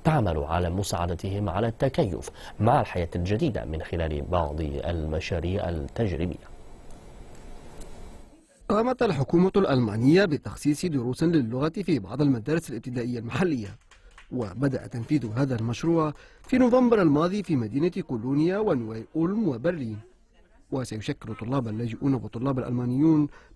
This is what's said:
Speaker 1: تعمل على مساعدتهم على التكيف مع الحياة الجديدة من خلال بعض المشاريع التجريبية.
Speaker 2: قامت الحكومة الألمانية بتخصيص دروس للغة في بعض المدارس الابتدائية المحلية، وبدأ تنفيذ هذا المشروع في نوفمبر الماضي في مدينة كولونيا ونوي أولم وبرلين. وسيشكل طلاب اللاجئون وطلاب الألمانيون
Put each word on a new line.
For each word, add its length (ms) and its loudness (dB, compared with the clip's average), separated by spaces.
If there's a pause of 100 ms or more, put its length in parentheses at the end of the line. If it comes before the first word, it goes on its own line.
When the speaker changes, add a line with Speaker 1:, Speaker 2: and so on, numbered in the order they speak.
Speaker 1:
تعمل 340 2
على 320 0
مساعدتهم 800 -2
على 180 0
التكيف 640 -2 (300)
مع 220 6
الحياة 340 -4
الجديدة 500 0
من 160 -6
خلال 400 -4
بعض 400 -2
المشاريع 1080 -4
التجريبية. 840 -4 (2250)
Speaker 2:
قامت 340 2
الحكومة 520 4
الألمانية 720 4
بتخصيص 600 -2
دروس 380 -2
للغة 460 2
في 300 0
بعض 220 -4
المدارس 480 2
الابتدائية 500 -4
المحلية، 580 -2 (540)
وبدأ 560 -2
تنفيذ 480 -2
هذا 200 2
المشروع 580 0 (280)
في 160 0
نوفمبر 440 6
الماضي 420 4
في 120 0
مدينة 340 0
كولونيا 680 0
ونوي 480 -2 (100)
أولم 320 0
وبرلين. 520 -2 (720)
وسيشكل 640 -4
طلاب 320 -2
اللاجئون 460 -2
وطلاب 460 -2
الألمانيون 680 2 (280)